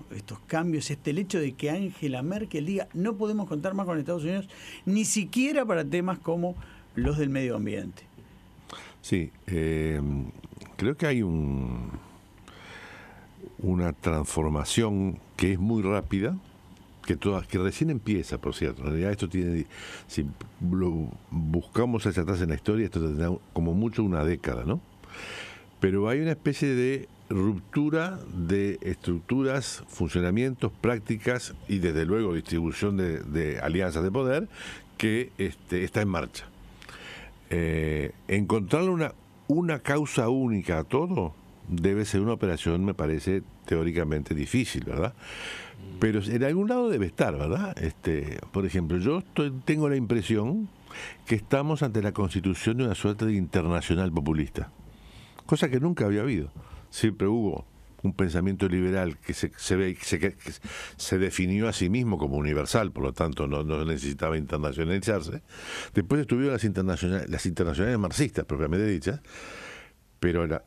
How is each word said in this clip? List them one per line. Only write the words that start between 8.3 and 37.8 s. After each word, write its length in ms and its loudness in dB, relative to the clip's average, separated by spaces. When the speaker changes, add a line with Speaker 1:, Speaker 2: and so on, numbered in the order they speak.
Speaker 2:
Sí, 300 0
eh, 520 2
creo 180 0
que 120 0
hay 160 2
un, 640 -2
una 340 2
transformación 1300 0
que 180 2
es 60 0
muy 220 2
rápida, 560 0
que 120 2
toda, 260 2
que 160 -2
recién 320 0
empieza, 480 -2
por 160 -4
cierto. 300 -4
En 60 -2
realidad 200 2
esto 180 -2
tiene, 380 0
si 220 -2
lo 380 0
buscamos 760 0
hacia 160 2
atrás 220 0
en 60 2
la 60 0
historia, 300 2
esto 160 -2
tendrá 300 0
como 200 2
mucho 300 2
una 200 2
década, 400 0
¿no? 160 0
Pero 280 2
hay 120 2
una 100 2
especie 460 2
de 340 0
ruptura 920 0
de 500 2
estructuras, 1080 -2
funcionamientos, 920 0
prácticas 760 0
y 120 0
desde 260 2
luego 300 2
distribución 640 0
de, 240 0
de 380 -2
alianzas 440 0
de 80 2
poder 360 0
que, 420 0
este, 440 -2
está 200 0
en 60 2
marcha. 360 -4
Eh, 600 0